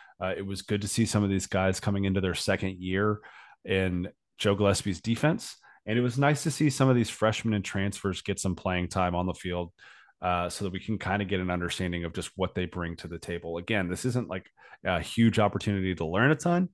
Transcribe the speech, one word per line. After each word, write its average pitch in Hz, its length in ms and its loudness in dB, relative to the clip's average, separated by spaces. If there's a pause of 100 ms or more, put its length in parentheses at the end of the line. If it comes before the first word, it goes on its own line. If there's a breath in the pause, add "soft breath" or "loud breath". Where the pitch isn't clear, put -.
(200 loud breath)
Uh, 92 180 -2
it 98 80 -6
was 98 160 -6
good 101 220 -2
to 101 40 -2
see 113 200 2
some 104 160 2
of 98 80 2
these 98 160 0
guys 95 320 2
coming 98 260 0
into 95 160 2
their 90 140 0
second 95 480 -2
year 101 360 0 (460 loud breath)
in 92 440 0 (280)
Joe 101 160 4
Gillespie's 98 480 2
defense. 143 560 0 (300 soft breath)
And 110 100 0
it 123 60 2
was 123 160 -2
nice 143 240 4
to 156 80 -2
see 151 180 2
some 135 180 4
of 127 80 6
these 117 140 2
freshmen 110 460 0
and 98 100 -2
transfers 98 560 -2
get 98 180 -4
some 92 160 0
playing 90 340 -2
time 90 260 2
on 90 100 0
the 87 80 -2
field, 87 400 -6 (480 loud breath)
uh, 87 260 0
so - 160 -8
that 92 80 -4
we 92 80 -6
can 104 200 -4
kind 101 240 0
of 95 40 -6
get 95 120 0
an 92 100 -2
understanding 87 540 -2
of 82 100 -6
just - 220 -8
what 92 180 -2
they 90 140 -2
bring 85 280 -6
to - 120 -12
the 82 100 -10
table. 85 400 -8
Again, 90 320 -2
this 92 160 -4
isn't, 120 220 -2
like, 95 200 -8 (360 loud breath)
a 90 160 0
huge 113 400 4
opportunity 98 560 2
to 82 100 -4
learn 101 240 4
a 156 60 4
ton, 175 380 2